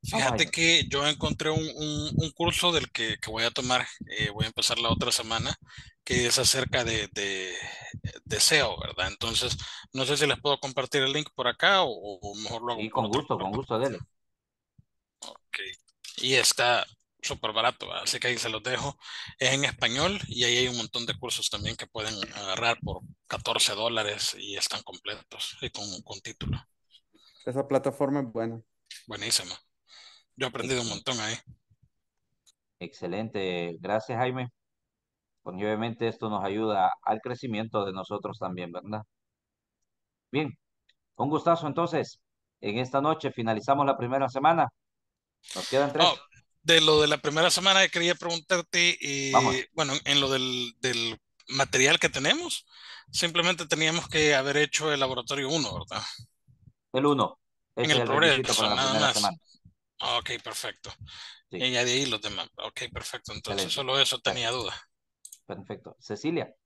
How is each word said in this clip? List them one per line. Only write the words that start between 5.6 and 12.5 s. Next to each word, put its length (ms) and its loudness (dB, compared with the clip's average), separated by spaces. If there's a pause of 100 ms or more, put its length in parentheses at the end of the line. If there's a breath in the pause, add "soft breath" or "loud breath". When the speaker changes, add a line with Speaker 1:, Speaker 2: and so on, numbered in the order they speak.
Speaker 1:
que 240 2
es 120 4
acerca 440 2
de, 300 -2
de, 420 -4 (720 loud breath)
de 160 -2
seo, 400 4
¿verdad? 280 -4
Entonces, 480 -2 (360 loud breath)
no 120 -2
sé 120 0
si 100 4
les 140 0
puedo 180 2
compartir 440 -2
el 100 0
link 220 -2
por 120 -2
acá 360 4
o, 80 0
o 460 -8
mejor 260 -6